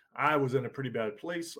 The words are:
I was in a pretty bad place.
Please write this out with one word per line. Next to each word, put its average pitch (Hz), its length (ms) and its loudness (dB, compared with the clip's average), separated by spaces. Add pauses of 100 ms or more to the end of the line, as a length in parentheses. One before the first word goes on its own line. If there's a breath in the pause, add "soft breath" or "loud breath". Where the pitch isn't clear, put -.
(160 loud breath)
I 147 200 4
was 135 200 2
in 123 100 0
a - 20 -4
pretty 131 220 -6
bad 113 280 -2
place. 170 420 -8